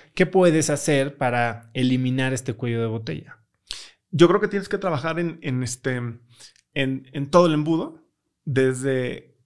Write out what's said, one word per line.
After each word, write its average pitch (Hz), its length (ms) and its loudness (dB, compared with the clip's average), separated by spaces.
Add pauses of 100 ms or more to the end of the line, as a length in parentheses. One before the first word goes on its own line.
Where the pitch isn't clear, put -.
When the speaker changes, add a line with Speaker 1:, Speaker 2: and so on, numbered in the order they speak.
(140)
Speaker 1:
qué 185 120 2
puedes 175 440 4
hacer 143 460 0
para 120 580 -2
eliminar 127 580 0
este 120 220 -6
cuello 117 260 -4
de 117 60 -2
botella? 113 520 -8 (720)
Speaker 2:
Yo 170 180 8
creo 190 120 2
que 208 80 0
tienes 202 200 -6
que 202 100 -4
trabajar 160 400 -4
en, 170 240 -4
en, 127 200 -2
este, 127 340 -4
en, 120 240 -8 (540)
en 139 560 -4
todo 175 160 6
el 160 80 2
embudo, 160 520 -2 (380)
desde, 131 1000 -2